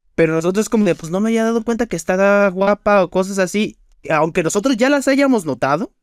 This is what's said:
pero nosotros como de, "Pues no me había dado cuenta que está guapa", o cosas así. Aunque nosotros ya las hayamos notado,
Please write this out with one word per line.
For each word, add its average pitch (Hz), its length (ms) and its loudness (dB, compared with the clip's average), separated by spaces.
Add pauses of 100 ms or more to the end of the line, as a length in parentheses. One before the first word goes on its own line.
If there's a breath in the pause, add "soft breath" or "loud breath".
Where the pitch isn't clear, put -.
(160)
pero 160 180 2
nosotros 190 360 0
como 214 160 2
de, 170 100 0
"Pues 160 160 -12
no 185 100 -2
me 220 80 0
había 226 140 0
dado 226 200 -2
cuenta 233 220 -2
que 185 100 -8
está 196 540 2
guapa", 196 540 2
o 165 60 -2
cosas 196 300 -2
así. - 380 -2 (320)
Aunque 160 340 0
nosotros 208 340 0
ya 254 120 2
las 285 180 0
hayamos 269 380 2
notado, 143 580 -2